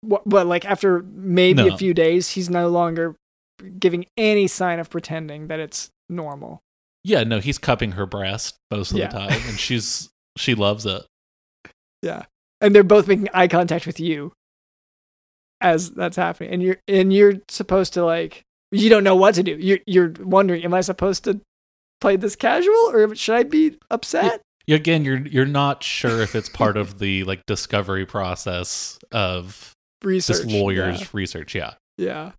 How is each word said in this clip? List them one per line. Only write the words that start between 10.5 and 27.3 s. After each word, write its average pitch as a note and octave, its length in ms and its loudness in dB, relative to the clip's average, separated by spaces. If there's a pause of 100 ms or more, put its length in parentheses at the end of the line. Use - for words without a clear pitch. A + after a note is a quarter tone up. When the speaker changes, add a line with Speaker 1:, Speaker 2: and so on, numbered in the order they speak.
Speaker 2:
loves G#2+ 320 -2
it. G2 180 -8 (960)
Speaker 1:
Yeah. E3+ 220 -10 (400)
And G3+ 120 4
they're G#3 80 10
both G3+ 240 6
making G3+ 280 0
eye F3+ 140 4
contact E3+ 380 0
with D#3+ 140 -10
you D#3 320 -6 (1300)
as E3+ 300 0
that's F3 260 -6
happening. E3+ 360 -6
And F3+ 100 -4
you're, F#3 240 -2
and F#3+ 260 2
you're G3+ 220 8 (140)
supposed F#3+ 460 -2
to, F3 100 0
like, E3 380 -4 (280)
you G3+ 180 2
don't G#3+ 160 8
know F#3+ 120 6
what G3 200 6
to F3 60 0
do. E3+ 160 -2
You're, F#3 280 2
you're F3+ 340 4
wondering, F#3 440 2
am F3 100 -2
I F#3 60 2
supposed F#3 440 -4
to G3+ 160 -4 (600)
play G3 160 2
this G3+ 200 -2
casual F4+ 380 2 (180)
or G#3+ 220 4
should A3+ 200 -2
I A#3+ 80 4
be D4+ 340 0 (140)
upset? G4 500 -2 (280)
Speaker 2:
Y-, D3+ 60 4
again, D#3 300 0
you're, C3+ 220 -2
you're C3+ 200 2
not C#3+ 360 -2
sure A2+ 380 -2
if G#2 140 -4
it's A2 140 -6
part G#2+ 280 0
of G2 220 -6
the, F#2+ 260 -2
like, F#2+ 220 -8